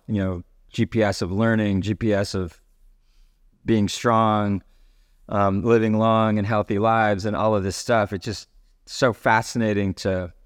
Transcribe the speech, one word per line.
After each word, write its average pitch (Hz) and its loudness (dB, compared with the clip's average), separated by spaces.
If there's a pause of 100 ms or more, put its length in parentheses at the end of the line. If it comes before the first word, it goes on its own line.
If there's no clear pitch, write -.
you 104 -2
know, 92 -6 (260)
G 113 -2
P 110 0
S 101 0
of 90 -4
learning, 104 0
G 104 -2
P 110 -2
S 101 -2
of 92 -6 (1040)
being 104 2
strong, 107 0 (640)
um, 101 0
living 110 2
long 110 2
and 101 -2
healthy 104 -2
lives 107 2
and 107 -2
all 107 2
of 95 0
this 98 -4
stuff. 110 0
It's 92 -8
just - -10 (380)
so - 0
fascinating 110 0
to, 92 -4 (120)